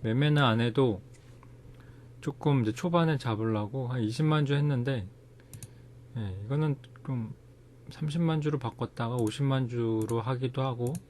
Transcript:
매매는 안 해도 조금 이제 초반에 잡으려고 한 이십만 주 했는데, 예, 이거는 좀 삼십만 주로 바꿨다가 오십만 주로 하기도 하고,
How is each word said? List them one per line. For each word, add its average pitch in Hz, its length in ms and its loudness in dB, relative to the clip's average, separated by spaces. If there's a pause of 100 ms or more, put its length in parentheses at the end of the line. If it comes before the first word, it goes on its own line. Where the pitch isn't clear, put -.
매매는 143 400 4
안 113 180 4
해도 117 400 2 (1200)
조금 139 420 2
이제 107 100 2
초반에 165 460 2
잡으려고 110 720 -2
한 123 140 -2
이십만 151 440 2
주 139 80 0
했는데, 135 520 0 (1080)
예, 101 280 -6
이거는 143 320 0 (300)
좀 120 280 -4 (560)
삼십만 160 500 0
주로 147 180 0
바꿨다가 120 580 -4
오십만 131 520 0
주로 113 520 0
하기도 127 420 -2
하고, 123 300 -2 (180)